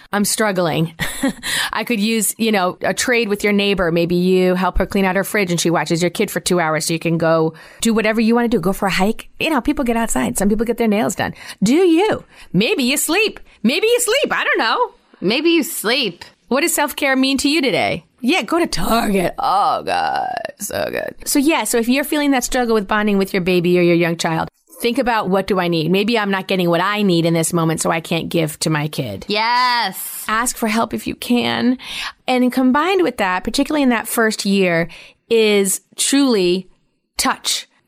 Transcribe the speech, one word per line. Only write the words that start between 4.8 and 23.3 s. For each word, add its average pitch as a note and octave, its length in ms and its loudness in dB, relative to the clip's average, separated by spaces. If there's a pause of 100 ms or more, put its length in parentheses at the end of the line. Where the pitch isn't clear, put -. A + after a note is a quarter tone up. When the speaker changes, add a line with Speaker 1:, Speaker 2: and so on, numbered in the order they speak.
Speaker 1:
clean G3 180 0
out F#3 120 0
her G3 80 0
fridge G3 280 -2
and E3 80 0
she E3+ 100 0
watches D#3+ 320 0
your F3 80 2
kid F#3+ 200 -2
for F3 100 -4
two F3 200 0
hours D#3 260 -2
so E3+ 60 -4
you D#3+ 60 -2
can E3 200 -2
go D#3+ 360 2 (260)
do A3+ 140 2
whatever A3 260 0
you A3+ 140 2
wanna A#3+ 140 2
do. A3+ 120 2
Go F#3 120 0
for G3+ 140 -2
a F#3 40 0
hike." F#3+ 380 -2 (100)
You D4+ 120 -2
know, C#4+ 100 0
people D4 240 -2
get A3+ 120 0
outside. A#3 420 -2
Some A3 100 2
people A3 180 0
get A3+ 100 -2
their A#3 120 0
nails G#3+ 260 0
done. G#2+ 200 -4 (280)
Do A3+ 120 4
you? F4+ 500 2 (280)
Maybe C4+ 300 0
you B3+ 140 0
sleep. F#4+ 420 0 (240)
Maybe D#4+ 240 2
you A#4+ 140 4
sleep. C5 320 0
I F#3+ 120 -2
don't C5 140 0
know. D4+ 320 0 (300)
Speaker 2:
Maybe C#4+ 300 0
you E4 120 4
sleep. A3 640 -4 (240)
Speaker 1:
What C4 120 0
does E4+ 140 0
self-care C#4+ 420 0
mean C4 220 2
to C#4+ 100 2
you D#4 120 2
today? E3 440 0 (160)
Yeah, D#4 220 0
go E4 160 0
to F4 100 2
Target. G#3+ 680 0
Oh, D#3+ 440 0
God. D#2+ 760 -2
So D#2 320 -4
good. G1+ 240 -6 (140)
So, D4 120 2
yeah, C#4 240 2
so A#3+ 140 -2
if A3+ 100 -2
you're C4+ 160 2
feeling D4 260 0
that B3 140 2
struggle A#3+ 300 0
with G#3 140 0
bonding G#3 300 2
with F#3+ 160 -2